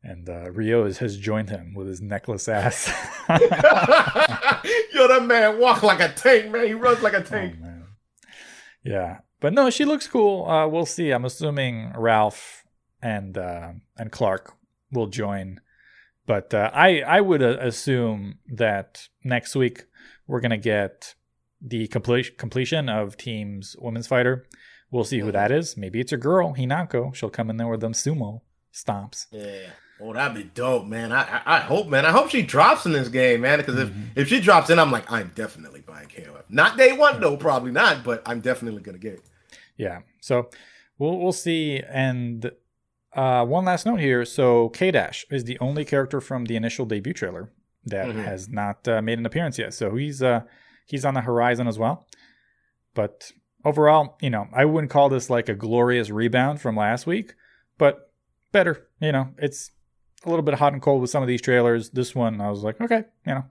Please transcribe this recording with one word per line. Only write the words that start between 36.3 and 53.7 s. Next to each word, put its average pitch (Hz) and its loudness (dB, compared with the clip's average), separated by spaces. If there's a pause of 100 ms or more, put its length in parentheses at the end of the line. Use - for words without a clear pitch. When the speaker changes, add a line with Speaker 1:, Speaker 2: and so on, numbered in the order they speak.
Speaker 2:
O - -20
F." - -20
Not 151 4
day 262 8
one, 285 6
Speaker 1:
Yeah. 226 -8
Speaker 2:
though, 151 2
probably 135 0
not, 151 2
but 117 -4
I'm 117 -6
definitely 117 -4
gonna 92 -16
get 101 -12
it. - -20 (540)
Speaker 1:
Yeah. 90 -8 (200)
So 123 -2 (480)
we'll, 165 -2
we'll 180 -2
see. 160 -4
And, 123 -4 (640)
uh, 127 2
one 165 0
last 185 0
note 226 0
here. 127 2
So 120 4
K-Dash 143 -2
is 131 -6
the 123 -10
only 143 -4
character 139 -2
from 123 -8
the 117 -4
initial 113 -4
debut 107 -6
trailer 92 -10 (360)
that 98 -4
Speaker 2:
Mm-hmm. 110 -6
Speaker 1:
has 101 -10
not, 101 -6
uh, 113 0
made 113 -4
an 117 -6
appearance 151 -6
yet. 110 -8
So 104 -4
he's, 135 -6
uh, 120 2 (420)
he's 139 -6
on 139 0
the 131 -2
horizon 120 0
as 110 -4
well. 117 -4 (840)
But - -6 (320)
overall, 151 4